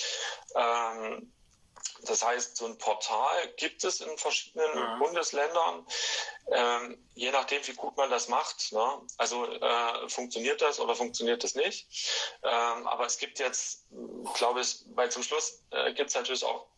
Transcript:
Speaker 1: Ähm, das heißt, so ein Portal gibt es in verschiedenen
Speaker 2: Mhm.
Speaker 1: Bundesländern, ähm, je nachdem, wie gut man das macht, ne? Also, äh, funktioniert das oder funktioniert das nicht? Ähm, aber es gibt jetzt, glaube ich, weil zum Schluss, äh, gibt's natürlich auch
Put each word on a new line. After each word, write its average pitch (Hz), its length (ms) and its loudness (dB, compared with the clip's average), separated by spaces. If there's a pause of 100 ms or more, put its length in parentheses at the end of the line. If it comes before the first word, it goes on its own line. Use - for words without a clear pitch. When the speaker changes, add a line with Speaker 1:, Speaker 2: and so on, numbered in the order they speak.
(540)
Speaker 1:
Ähm, 117 800 0 (680)
das 110 200 0
heißt, 120 360 0
so 117 80 -4
ein 113 120 -6
Portal 131 760 2
gibt - 260 -4
es 185 180 0
in 156 180 -8
verschiedenen 147 760 0
Speaker 2:
Mhm. 120 40 -6
Speaker 1:
Bundesländern, 160 880 2 (600)
ähm, 120 640 2
je 123 160 -2
nachdem, 139 360 0
wie 131 60 -6
gut - 240 -8
man 135 140 4
das 120 180 0
macht, - 440 0
ne? 123 280 2 (160)
Also, 123 300 0
äh, 117 640 2
funktioniert 123 520 -2
das 147 180 4
oder 117 160 2
funktioniert 117 480 0
das - 120 -2
nicht? 175 340 0 (540)
Ähm, 117 440 2
aber 120 200 0
es - 100 0
gibt - 220 -6
jetzt, - 480 -2 (480)
glaube 123 260 2
ich, - 220 -2 (120)
weil 120 160 4
zum 127 120 -4
Schluss, - 480 -2
äh, 131 240 2
gibt's - 200 0
natürlich 127 300 -2
auch 123 220 -2 (100)